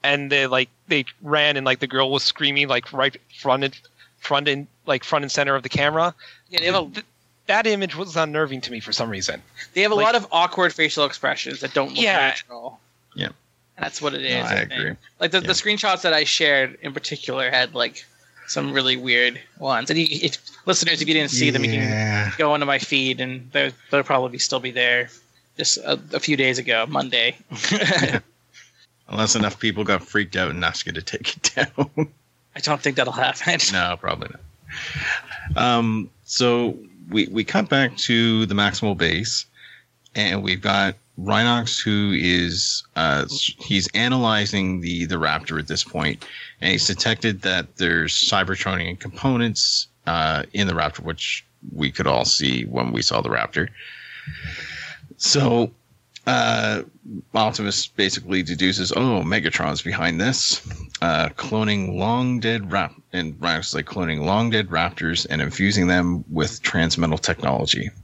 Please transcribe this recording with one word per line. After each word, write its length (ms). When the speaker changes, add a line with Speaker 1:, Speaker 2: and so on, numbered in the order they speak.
Speaker 1:
and 280
they, 160
like, 220
they 160
ran, 360
and, 80
like, 140
the 80
girl 240
was 120
screaming, 440
like, 260
right 220
front 240
and, 160
front 300
and, 180
like, 200
front 180
and 80
center 240
of 80
the 60
camera. 440
Speaker 2:
Yeah, 100
they 60
have 100
a 160
Speaker 1:
Th-, 140
that 200
image 280
was 220
unnerving 440
to 100
me 100
for 100
some 180
reason. 320
Speaker 2:
they 80
have 100
a 40
Speaker 1:
Like 100
Speaker 2:
lot 100
of 180
awkward 400
facial 320
expressions 560
that 120
don't 200
look 100
Speaker 1:
Yeah. 140
Speaker 2:
natural. 640
Speaker 3:
Yeah. 120
Speaker 2:
And 80
that's 160
what 120
it 80
Speaker 3:
No, 60
Speaker 2:
is, 180
Speaker 3:
I 80
Speaker 2:
I 20
think. 80
Speaker 3:
agree. 220
Speaker 2:
Like, 120
the, 100
the 60
Speaker 3:
Yeah. 60
Speaker 2:
screenshots 480
that 120
I 100
shared 580
in 120
particular 580
had, 240
like, 300
some 260
really 240
weird 420
ones. 300
And 100
you, 100
if, 280
listeners, 360
if 60
you 60
didn't 180
see 200
them, 140
you 60
can 100
Speaker 3:
Yeah. 560
Speaker 2:
go 160
onto 120
my 140
feed, 420
and 300
they'll, 200
they'll 120
probably 360
still 220
be 100
there 380
just 220
a, 200
a 60
few 180
days 200
ago, 300
Monday. 480
<laughs> 720
Speaker 3:
Unless 260
enough 240
people 260
got 180
freaked 320
out 160
and 140
asked 200
you 60
to 100
take 360
it 180
<laughs> 220
down. 320
Speaker 2:
I 40
don't 220
think 160
that'll 160
happen. 460
Speaker 3:
No, 280
probably 300
not. 20
Um, 520
so 520
we, 180
we 180
cut 240
back 280
to 500
the 80
Maximal 420
base, 480
and 280
we've 180
got 340
Rhinox, 640
who 360
is, 680
uh, 280
s-, 340
he's 340
analyzing 880
the, 240
the 100
Raptor 420
at 100
this 180
point, 400
and 120
he's 140
detected 580
that 340
there's 360
Cybertronian 840
components, 880
uh, 380
in 140
the 60
Raptor, 260
which 460
we 180
could 160
all 180
see 400
when 260
we 100
saw 200
the 80
Raptor. 400
So, 540
uh, 560
Optimus 540
basically 560
deduces, 480
"Oh, 320
Megatron's 580
behind 380
this, 420
uh, 280
cloning 680
long 420
dead 320
rap-," 220
and 260
Rhinox 280
is 60
like, 120
"Cloning 400
long 240
dead 200
raptors 600
and 120
infusing 460
them 420
with 320
transmetal 580
technology." 720